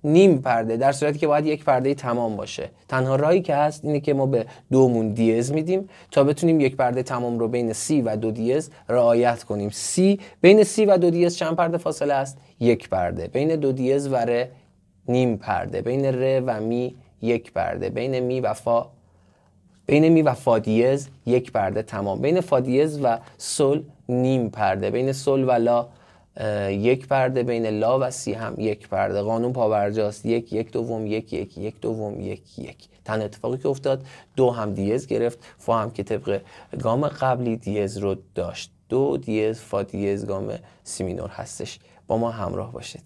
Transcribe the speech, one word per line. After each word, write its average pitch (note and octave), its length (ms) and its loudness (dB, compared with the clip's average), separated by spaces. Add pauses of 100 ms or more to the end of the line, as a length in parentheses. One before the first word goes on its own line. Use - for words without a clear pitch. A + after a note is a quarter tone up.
نیم E3 340 8
پرده، A#2 400 0
در C3+ 140 4
صورتی D3 280 0
که D#3 80 2
باید D3+ 180 4
یک D3+ 200 -2
پرده C3 280 2
تمام A#2+ 420 -2
باشه. - 340 -10 (180)
تنها C3 280 0
راهی D#3 260 4
که D#3+ 140 0
هست D3 300 0
اینه D3 140 0
که D3 140 0
ما C3+ 120 2
به B2+ 200 0 (260)
دومون A#2+ 420 4
دیز A2+ 380 2
می‌دیم F3+ 380 -2 (220)
تا C#3+ 120 4
بتونیم D#3 360 4
یک C3 160 2
پرده B2 280 -2
تمام B2 360 -4
رو A2+ 80 0
بین A#2 260 -2
سی D3 280 0
و A2+ 140 -2
دو A2+ 160 -2
دیز A#2+ 380 -2 (200)
رعایت A#2+ 540 4
کنیم. G#2 260 -4
سی، F#3+ 500 2 (220)
بین G#3 220 10
سی G#3+ 220 2
و G3 120 6
دو F3 120 4
دیز F3 260 2
چند E3 200 -2
پرده E3+ 220 0
فاصله D3 360 -2
است؟ C3+ 240 -2 (220)
یک A#2 300 2
پرده. F2 380 -2
بین D3+ 280 0
دو C#3+ 160 0
دیز C3+ 360 0
و C3+ 80 -2
ره A#2+ 360 0 (560)
نیم B2 300 2
پرده. G2 440 -4
بین C3+ 240 -2
ره C3 400 0
و A2+ 160 -4
می A#2+ 340 -4 (260)
یک A#2 320 -2
پرده. F2+ 360 -4
بین B2+ 300 -4
می B2+ 220 -4
و A2 120 -2
فا، A#2 360 -2 (960)
بین D3+ 240 4
می D#3+ 120 6
و C#3+ 120 2
فا A#2 260 2
دیز A#2+ 500 0 (160)
یک B2 260 0
پرده G#2 300 -2
تمام. G2+ 400 -4
بین E3 200 0
فا D3 180 0
دیز C#3 440 0
و A#2 140 2 (200)
سل C#3+ 440 0 (280)
نیم B2 400 0
پرده. G2+ 400 -2
بین B2 220 -2
سل C3+ 320 0
و B2+ 80 2
لا، A#2+ 360 2 (500)
اه، G#2 360 -4
یک A#2+ 340 0
پرده. C3 360 0
بین A#2 220 -2
لا A2 340 0
و B2+ 120 -2
سی - 220 -8
هم A2+ 240 -8
یک G#2+ 320 -6
پرده. G2 320 -2
قانون A2+ 320 -2
پابرجاست. G#2+ 720 -2
یک، A#2 280 -2
یک A2+ 180 -4
دوم، A2+ 360 -4
یک، A2 260 -6
یک، F#2 240 -8
یک G2+ 240 -8
دوم، G#2+ 400 -6
یک، F#2+ 380 -12
یک. - 180 -14 (280)
تنها A2 200 -4
اتفاقی A#2 320 -6
که C3+ 120 -4
افتاد، C3+ 340 -4 (320)
دو B2+ 140 4
هم G#2+ 240 -4
دیز G#2+ 340 -2
گرفت، A#2 320 -2 (180)
فا A#2 200 0
هم A2 140 -4
که G#2 120 -8
طبق G2+ 380 -4 (400)
گام B2+ 260 0
قبلی B2+ 480 -2
دیز G2+ 420 -4
رو G2 180 -2 (200)
داشت. F2 360 -8 (180)
دو C#3 280 0
دیز، A2 420 -2
فا G2+ 240 -4
دیز G2+ 420 -4
گام G2+ 240 -8 (340)
سی - 200 -10
مینور F2+ 260 -8
هستش. - 500 -14 (280)
با A2+ 100 0
ما A#2 120 0
همراه G2 420 -8
باشید. - 340 -16